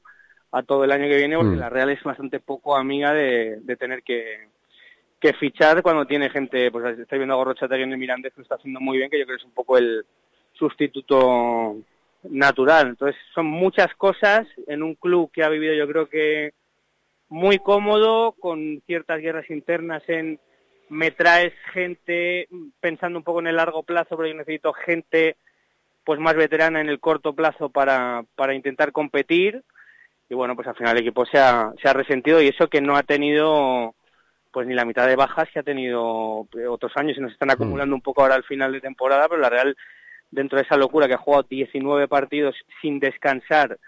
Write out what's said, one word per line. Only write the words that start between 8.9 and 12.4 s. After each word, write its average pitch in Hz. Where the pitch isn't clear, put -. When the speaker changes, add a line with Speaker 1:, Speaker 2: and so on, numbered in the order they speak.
Speaker 1:
bien, 135
que 151
yo 139
creo 127
que -
es 127
un -
poco 127
el 113
sustituto 127
natural. 139